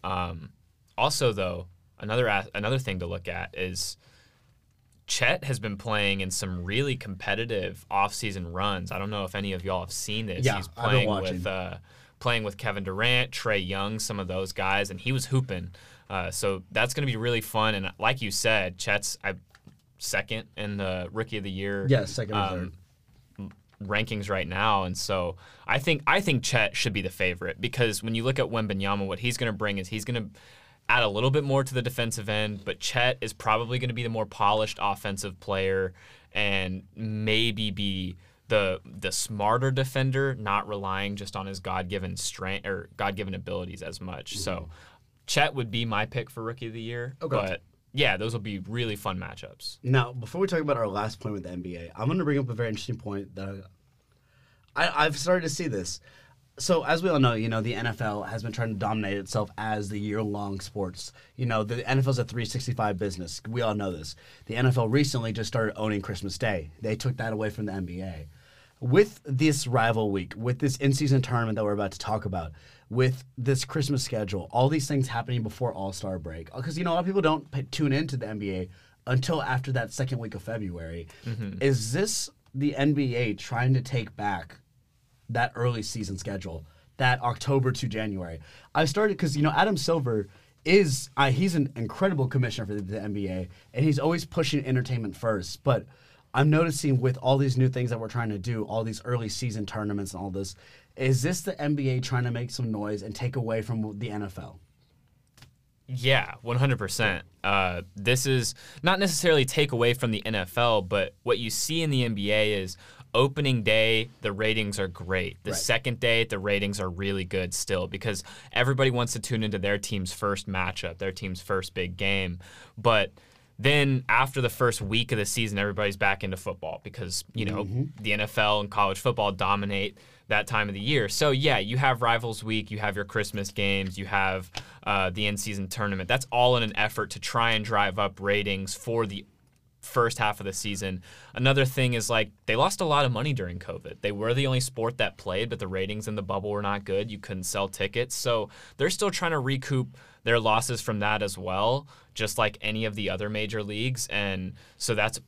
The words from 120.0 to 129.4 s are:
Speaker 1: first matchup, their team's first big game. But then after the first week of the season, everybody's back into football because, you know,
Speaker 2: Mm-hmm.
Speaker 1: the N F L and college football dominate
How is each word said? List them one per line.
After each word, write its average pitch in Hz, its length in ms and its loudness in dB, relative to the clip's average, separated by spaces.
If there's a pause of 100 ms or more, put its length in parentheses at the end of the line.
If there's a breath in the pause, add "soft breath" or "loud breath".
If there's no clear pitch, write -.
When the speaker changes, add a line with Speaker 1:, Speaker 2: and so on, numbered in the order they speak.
Speaker 1:
first 101 360 -2
matchup, 92 500 -4
their 98 140 -4
team's 92 280 -8
first 95 320 -2
big 90 240 -4
game. 95 440 0 (360 loud breath)
But 107 360 4 (460 soft breath)
then 135 500 4
after 131 340 4
the 117 80 2
first 120 320 0
week 113 300 0
of 110 60 0
the 101 60 0
season, 104 340 -2
everybody's 101 380 0
back 98 280 2
into 95 120 -4
football 85 460 -6
because, 92 500 -6
you 113 140 -2
know, 101 180 -2
Speaker 2:
Mm-hmm. 110 380 -4
Speaker 1:
the 104 100 0
N 104 80 2
F 104 180 -2
L 107 220 4
and 101 100 -6
college 98 280 2
football 104 320 2
dominate 98 640 0 (320 loud breath)